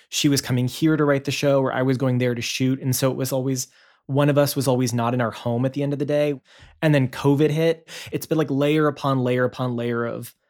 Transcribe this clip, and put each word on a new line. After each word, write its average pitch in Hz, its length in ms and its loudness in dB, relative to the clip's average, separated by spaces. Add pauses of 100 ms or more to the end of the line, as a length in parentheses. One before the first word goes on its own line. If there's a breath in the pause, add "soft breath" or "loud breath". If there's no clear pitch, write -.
she - 220 0
was 135 100 2
coming 127 260 -2
here 156 300 0
to 151 80 2
write 139 200 2
the 139 60 -4
show 139 300 2
or 131 100 0
I 131 120 -2
was 131 160 0
going 127 180 0
there 123 180 0
to 117 60 -6
shoot. 131 400 -2
And 127 160 -2
so 135 140 2
it 127 80 -4
was 135 120 -4
always, 131 380 -4 (380 soft breath)
one 143 240 2
of 139 80 4
us 143 180 2
was 139 100 0
always 123 280 0
not 120 180 0
in 123 80 -2
our 113 100 0
home 120 360 -2
at 131 80 -4
the 143 80 -4
end 143 100 -2
of 139 60 -6
the 139 80 -2
day. 147 340 0 (400 soft breath)
And 156 140 4
then 131 140 4
covid 143 420 2
hit. 160 360 0 (240 loud breath)
It's 147 140 -6
been, 160 140 -2
like, 143 120 0
layer 147 360 2
upon 139 320 0
layer 127 260 2
upon 123 320 -4
layer 120 300 -2
of 120 280 -10 (160)